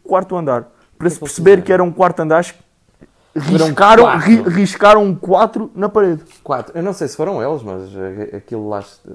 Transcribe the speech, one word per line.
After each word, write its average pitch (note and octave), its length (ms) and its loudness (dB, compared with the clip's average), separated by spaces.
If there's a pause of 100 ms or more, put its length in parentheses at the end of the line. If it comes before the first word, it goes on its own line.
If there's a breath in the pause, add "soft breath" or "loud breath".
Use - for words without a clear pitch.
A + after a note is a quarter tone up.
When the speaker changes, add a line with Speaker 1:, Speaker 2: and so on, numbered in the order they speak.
Speaker 1:
quarto F#3+ 320 -4
andar. C3+ 280 -4
Para - 60 -20
Speaker 2:
O - 300 -20
que - 80 -8
é - 20 2
Speaker 1:
se D#3 100 -6
Speaker 2:
que - 40 -12
eles C#3+ 100 -12
Speaker 1:
perceber E3+ 180 2
Speaker 2:
fizeram? F3+ 140 4
Speaker 1:
que G3 80 0
era F#3 100 2
um F3 80 -2
quarto F3 300 0
andar, D#3+ 240 0 (880)
Speaker 2:
Viram D#3+ 320 0
Speaker 1:
riscaram, G#3 360 6
Speaker 2:
quatro. - 220 2
Speaker 1:
ri-, A3+ 240 6
riscaram G3+ 540 2
um F#3+ 120 -2
quatro G#3 600 -2
na G3 120 -4
parede. G3 360 0 (200)
Speaker 2:
Quatro. C3 340 -8
Eu E3+ 60 -6
não G3 100 -6
sei E3+ 140 -8
se - 80 -12
foram E3 280 -6
eles, C#3+ 180 -6
mas, F#2+ 340 -12
eh, G2 420 -12
aquilo G#2+ 320 -12
lá G#2 100 -6
est-, - 220 -20 (140)